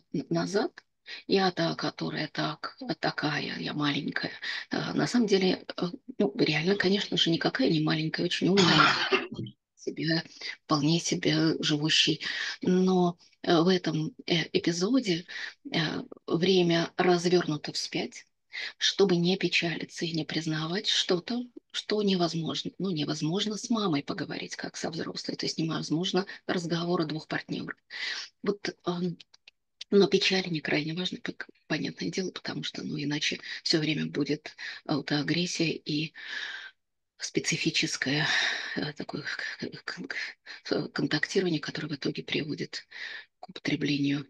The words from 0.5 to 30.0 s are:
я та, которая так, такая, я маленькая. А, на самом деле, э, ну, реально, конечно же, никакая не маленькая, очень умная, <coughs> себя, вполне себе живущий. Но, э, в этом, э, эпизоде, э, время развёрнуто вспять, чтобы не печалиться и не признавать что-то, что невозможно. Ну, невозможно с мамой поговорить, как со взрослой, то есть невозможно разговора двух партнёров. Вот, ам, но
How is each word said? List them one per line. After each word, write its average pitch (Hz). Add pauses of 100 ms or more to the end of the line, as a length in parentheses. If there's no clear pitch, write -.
я 190
та, 165
которая 151
так, - (220)
такая, 147
я 156
маленькая. 147 (380)
А, 160
на 151
самом 240
деле, 190 (140)
э, 180 (320)
ну, 202
реально, 156
конечно 196
же, 170
никакая 175
не 160
маленькая, 160
очень -
умная, 170 (180)
<coughs> - (200)
себя, 165 (440)
вполне 151
себе 160
живущий. 151 (400)
Но, 185 (240)
э, 175
в 175
этом, 160 (120)
э, 165
эпизоде, 180 (480)
э, 165 (480)
время 175
развёрнуто 175
вспять, - (520)
чтобы 190
не 175
печалиться -
и 165
не 160
признавать 160
что-то, 233 (300)
что -
невозможно. 170
Ну, 185
невозможно 165
с -
мамой 202
поговорить, -
как -
со -
взрослой, -
то -
есть -
невозможно 160 (220)
разговора 175
двух 156
партнёров. - (680)
Вот, -
ам, 175 (720)
но 202